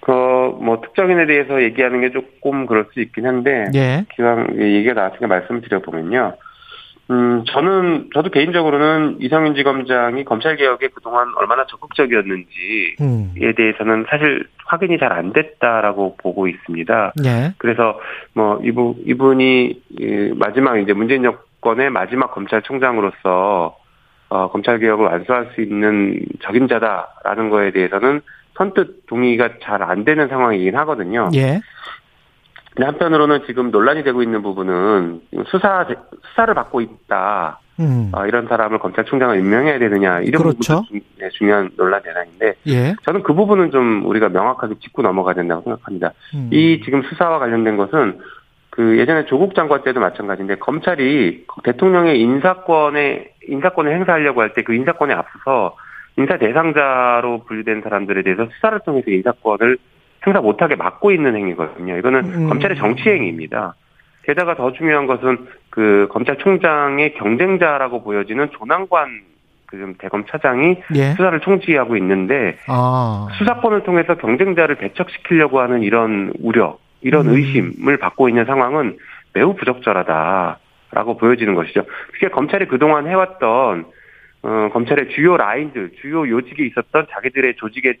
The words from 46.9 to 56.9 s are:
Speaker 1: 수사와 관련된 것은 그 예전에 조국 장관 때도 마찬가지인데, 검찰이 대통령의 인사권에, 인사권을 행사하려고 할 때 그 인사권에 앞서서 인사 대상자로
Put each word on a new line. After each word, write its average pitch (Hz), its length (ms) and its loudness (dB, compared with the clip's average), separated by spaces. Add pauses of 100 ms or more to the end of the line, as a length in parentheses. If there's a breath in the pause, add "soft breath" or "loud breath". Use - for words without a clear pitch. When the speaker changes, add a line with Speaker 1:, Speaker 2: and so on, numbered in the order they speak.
Speaker 1:
수사와 165 360 0
관련된 113 360 0
것은 101 440 0 (500 loud breath)
그 113 280 2
예전에 147 280 2
조국 175 300 0
장관 139 280 0
때도 127 160 0
마찬가지인데, 98 560 -2
검찰이 139 880 0 (180)
대통령의 165 580 4
인사권에, 147 1120 0 (180)
인사권을 151 460 0
행사하려고 156 460 2
할 107 120 0
때 120 100 -2
그 117 100 -2
인사권에 139 400 0
앞서서 98 600 -2 (420 loud breath)
인사 139 200 0
대상자로 123 1080 0